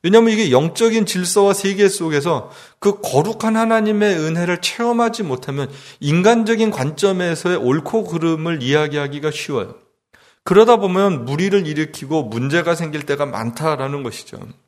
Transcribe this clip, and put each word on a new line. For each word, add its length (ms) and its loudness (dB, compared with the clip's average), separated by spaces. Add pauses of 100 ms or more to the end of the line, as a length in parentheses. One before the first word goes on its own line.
왜냐하면 300 6
이게 200 2
영적인 540 2
질서와 480 2
세계 340 2
속에서 640 -2 (260)
그 220 0
거룩한 560 0
하나님의 600 2
은혜를 440 -2
체험하지 640 -2
못하면 440 -6 (300)
인간적인 720 2
관점에서의 880 -2
옳고 480 0
그름을 580 -2
이야기하기가 680 -2
쉬워요. 420 -6 (720)
그러다 320 6
보면 480 0
무리를 420 0
일으키고 580 -4
문제가 520 0
생길 300 -8
때가 200 -2
많다라는 760 -4
것이죠. 340 -12 (300)